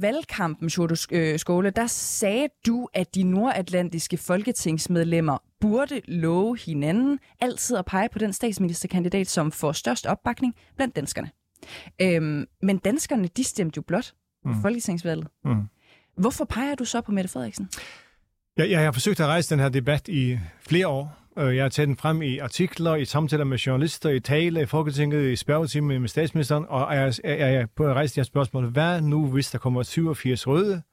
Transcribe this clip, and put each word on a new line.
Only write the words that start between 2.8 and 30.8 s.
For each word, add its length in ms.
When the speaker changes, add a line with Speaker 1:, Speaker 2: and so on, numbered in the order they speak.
Speaker 1:
at 200
de 80
nordatlantiske 920
folketingsmedlemmer 1200
burde 480
love 500
hinanden 600
altid 360
at 80
pege 280
på 60
den 140
statsministerkandidat, 960
som 240
får 200
størst 340
opbakning 480
blandt 200
danskerne. 340
Øhm, 440
men 160
danskerne, 580
de 80
stemte 320
jo 100
blåt 280
ved 80
Speaker 2:
Mhm. 100
Speaker 1:
folketingsvalget. 640
Speaker 2:
Mhm. 180
Speaker 1:
Hvorfor 280
peger 300
du 100
så 160
på 120
Mette 180
Frederiksen? 380
Speaker 2:
Ja, 120
jeg 140
har 80
forsøgt 280
at 60
rejse 280
den 60
her 80
debat 400
i 300
flere 280
år. 280
Øh, 180
jeg 80
har 40
taget 200
den 80
frem 260
i 160
artikler, 580
i 80
samtaler 400
med 140
journalister, 520
i 100
tale 420
i 40
Folketinget, 640
i 40
spørgetime 640
med 100
statsministeren, 600
og 140
er, 420
er, 100
er 160
jeg 260
på 100
at 80
rejse 200
de 60
her 40
spørgsmål. 460
Hvad 300
nu, 260
hvis 240
der 80
kommer 240
syvogfirs 640
røde, 360